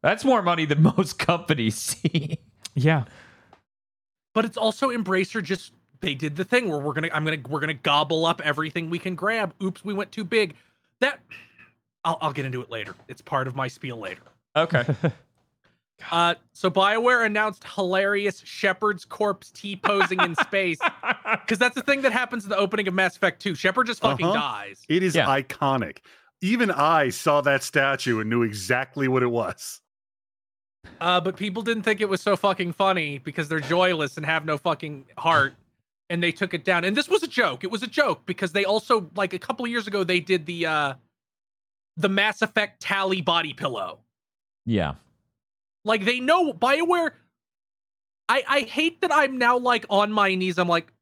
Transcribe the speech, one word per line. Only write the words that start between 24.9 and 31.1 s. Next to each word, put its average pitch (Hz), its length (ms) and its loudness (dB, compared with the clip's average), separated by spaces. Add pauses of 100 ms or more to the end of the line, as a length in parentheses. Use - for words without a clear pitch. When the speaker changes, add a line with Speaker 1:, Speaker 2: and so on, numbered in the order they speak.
Speaker 4:
is 175 120 2
Speaker 1:
Yeah. 151 120 4
Speaker 4:
iconic. 135 720 0 (420)
Even 214 300 2
I 147 400 4
saw 147 320 2
that 139 200 2
statue 135 560 0
and 110 120 -4
knew 120 120 2
exactly 123 680 -2
what 127 140 2
it 123 80 2
was. - 520 -6 (1200)
Speaker 3:
Uh, 180 180 2